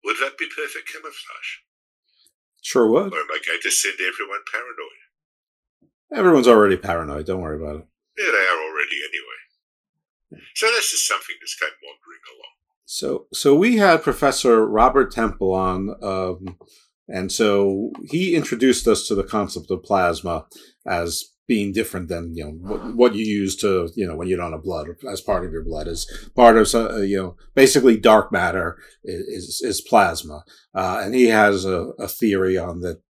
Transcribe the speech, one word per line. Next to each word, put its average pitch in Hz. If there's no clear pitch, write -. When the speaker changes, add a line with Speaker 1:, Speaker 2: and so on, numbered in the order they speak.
Speaker 1:
Would 107
that 139
be 165
perfect 151
camouflage? -
Speaker 2:
Sure 117
would. 165
Speaker 1:
Or 78
am 76
I 78
going 85
to 92
send 98
everyone 98
paranoid? 120
Speaker 2:
Everyone's 175
already 104
paranoid. 78
Don't 92
worry 76
about 76
it. -
Speaker 1:
Yeah, 185
they 95
are 85
already 76
anyway. -
So 214
that's 226
just -
something -
that's -
kind 78
of -
wandering -
along. -
Speaker 2:
So, -
so 143
we 220
had 175
Professor 123
Robert 120
Temple 101
on, 92
um, 92
and 95
so 101
he 175
introduced 127
us 107
to 110
the 98
concept 98
of 90
plasma 87
as 85
being 101
different 92
than, 85
you 80
know, 73
what, 92
what 117
you 110
use 101
to, 92
you 101
know, 82
when 87
you 92
don't 85
have 78
blood, 78
as 95
part 92
of 82
your 82
blood, 80
as 85
part 117
of, 107
uh, 113
you 98
know, 92
basically 131
dark 107
matter 87
i-, 95
is, 90
is 110
plasma. 82
Uh, 95
and 104
he 127
has 104
a, 92
a 107
theory 95
on 87
that 85